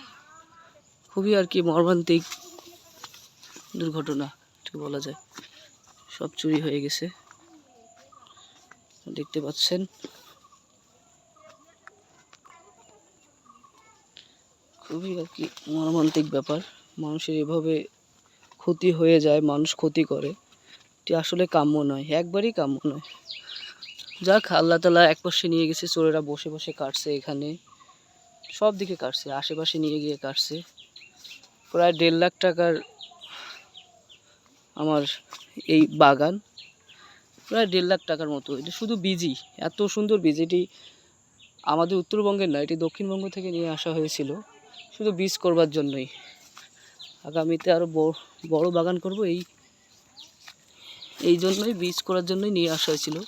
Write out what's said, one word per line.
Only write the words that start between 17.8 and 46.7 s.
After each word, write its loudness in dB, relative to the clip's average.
ক্ষতি 0
হয়ে 6
যায়, 4
মানুষ 2
ক্ষতি 0
করে, -4
এটি -8
আসলে 0
কাম্য 4
নয়, -2
একবারই -2
কাম্য -2
নয়। -4
যাক, 6
আল্লাহ 4
তাআলা 6
এক -2
পাশে -2
নিয়ে 2
গেছে, -4
চোরেরা 2
বসে -8
বসে -10
কাটছে, -6
এখানে -8
সব 0
দিকে -6
কাটছে, -8
আশেপাশে -4
নিয়ে 0
গিয়ে -4
কাটছে। -6
প্রায় 4
দেড় 4
লাখ 4
টাকার 2
আমার 0
এই 6
বাগান, 6
প্রায় 2
দেড় 2
লাখ 4
টাকার -2
মতো। -6
এটা -10
শুধু -4
বীজই, -2
এত -6
সুন্দর 0
বীজ। 2
এটি 2
আমাদের 2
উত্তরবঙ্গের 0
নয়, 0
এটি -2
দক্ষিণবঙ্গ -4
থেকে -8
নিয়ে -2
আসা -4
হয়েছিল -2
শুধু 0
বীজ -2
করবার 4
জন্যই। -4